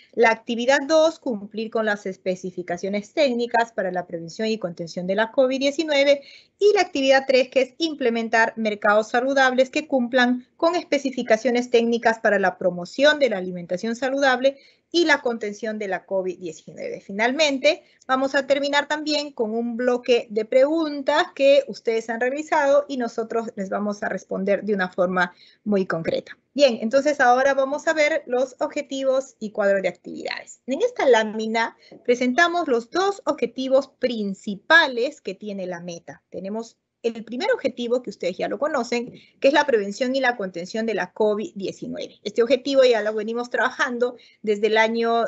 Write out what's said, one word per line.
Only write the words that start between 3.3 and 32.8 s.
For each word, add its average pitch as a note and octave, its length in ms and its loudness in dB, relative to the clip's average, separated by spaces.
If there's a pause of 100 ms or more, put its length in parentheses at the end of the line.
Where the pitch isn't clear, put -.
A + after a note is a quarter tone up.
para F#3+ 180 -4
la F3+ 160 -6
prevención E3 400 -8
y A3 100 -2
contención F3 500 -8
de G3 80 0
la A3 160 0
covid C4 280 2
diecinueve, C#4+ 640 2 (360)
y G#4 160 6
la G4 80 4
actividad C4+ 460 4
tres, B3+ 220 4
que C4 120 2
es C4+ 160 -4
implementar A#3 800 0
mercados G#3+ 540 2
saludables C4 600 2
que D4+ 200 -4
cumplan B3 640 2
con E4+ 200 0
especificaciones B3 920 0
técnicas A#3 500 2
para G3+ 200 2
la F#3 180 0
promoción F#3+ 600 0
de C4 100 2
la G3+ 80 -4
alimentación F3+ 600 -6
saludable C4+ 600 0 (360)
y E4+ 120 2
la C#4+ 160 2
contención G#3+ 580 -6
de G#3 80 -6
la F#3 180 -6
covid F#3 320 -4
diecinueve. - 640 -12
Finalmente, C#4 840 0 (240)
vamos C4+ 280 0
a C#4 100 0
terminar C#4+ 440 0
también D4 420 -4
con A3 240 -4
un A#3 220 -4
bloque B3 520 0
de G#3+ 140 -4
preguntas D4 880 2
que C#4 340 6
ustedes A3+ 420 -4
han A3+ 100 -4
realizado C#4+ 720 2
y C#4 80 -4
nosotros A3+ 580 -4
les F#3+ 140 -6
vamos G#3 340 -4
a G3+ 60 -4
responder F#3+ 540 -2
de G#3 100 -2
una F#3 160 -2
forma F3+ 440 0 (300)
muy G3 220 0
concreta. - 520 -6 (160)
Bien, C4 280 4
entonces C#4 400 0
ahora B3+ 320 4
vamos C4+ 340 -2
a D#4+ 60 0
ver D#4 320 0
los B3 340 -4
objetivos C4+ 800 -4
y G#3 120 -8
cuadro G3 300 0
de F#3 60 -2
actividades. - 800 -10
En C#4+ 140 -2
esta A#4 260 0
lámina A3 680 2 (260)
presentamos D4 640 2
los A#3 240 -2